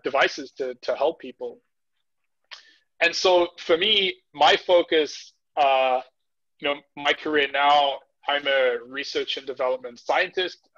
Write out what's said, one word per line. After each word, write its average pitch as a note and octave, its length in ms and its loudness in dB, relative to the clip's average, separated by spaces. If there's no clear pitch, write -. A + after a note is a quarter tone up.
devices C#3 480 -2
to, B2+ 300 -8
to B2+ 140 -4
help D#3+ 240 -2
people. B2 400 -14
And E3 120 0
so F3 360 4
for E3 180 0
me, G3 380 0
my D#3 220 4
focus, E3+ 800 0
uh, C3 440 2
you D3 100 -4
know, C#3+ 100 -4
my D3 160 -2
career D3 400 0
now, C#3+ 480 2
I'm C#3+ 180 -2
a B2+ 300 2
research C3+ 480 -6
and C3+ 100 -12
development B2+ 540 -6
scientist, F3 800 -4